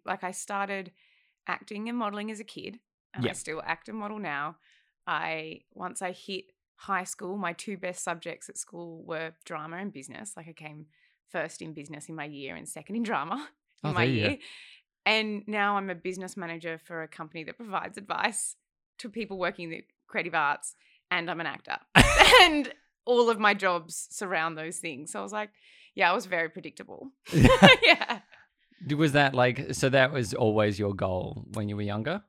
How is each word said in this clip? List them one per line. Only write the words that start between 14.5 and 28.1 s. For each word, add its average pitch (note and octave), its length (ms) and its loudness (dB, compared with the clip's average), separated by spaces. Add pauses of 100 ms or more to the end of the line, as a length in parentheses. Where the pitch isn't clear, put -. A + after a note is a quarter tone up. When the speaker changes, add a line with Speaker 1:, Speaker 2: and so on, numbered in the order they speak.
Speaker 1:
And G#3+ 420 0
now G#3 300 0
I'm G3 140 -2
a F3+ 40 -6
business F#3 420 -8
manager E3 420 -8
for E3 240 -10
a D#3 60 -10
company D#3+ 360 -12
that - 120 -12
provides G3 420 -6
advice - 580 -2 (420)
to B3 100 -12
people G3+ 300 -8
working F3+ 280 -2
in E3 40 -10
the - 140 -12 (240)
creative E3 260 -6
arts, D3 400 -2 (360)
and E3+ 200 -2
I'm E3 100 -4
an E3 60 -6
actor. - 320 -8 (160)
<laughs> C#5 480 10
And D4+ 300 4 (320)
all A#3+ 260 4
of A3 80 0
my G#3 160 4
jobs F3 560 -4
surround E3 480 -4
those D#3+ 200 -10
things. D#3+ 340 -10
So G3+ 80 -8
I - 20 -8
was G3+ 100 -10
like, G#3+ 180 -8 (440)
yeah, F#3 160 4
I F#3 40 4
was F#3+ 120 -2
very E3+ 220 -2
predictable. - 680 -16
<laughs> - 100 -20
Speaker 2:
<laughs> - 60 -10 (500)
Speaker 1:
Yeah. C#4+ 380 4 (760)